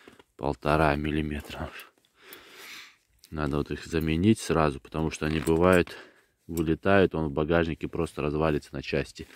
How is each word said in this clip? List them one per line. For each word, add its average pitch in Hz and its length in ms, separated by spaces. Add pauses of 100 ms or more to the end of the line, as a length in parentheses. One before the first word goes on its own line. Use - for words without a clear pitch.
(360)
полтора 73 600
миллиметра. 76 760 (1600)
Надо 76 280
вот 71 120
их 73 160
заменить 80 540
сразу, 78 380
потому 78 320
что - 140
они 78 160
бывают, 87 560 (520)
вылетают, 85 680
он 80 140
в 69 40
багажнике 80 560
просто 80 320
развалится 73 540
на 69 80
части. - 540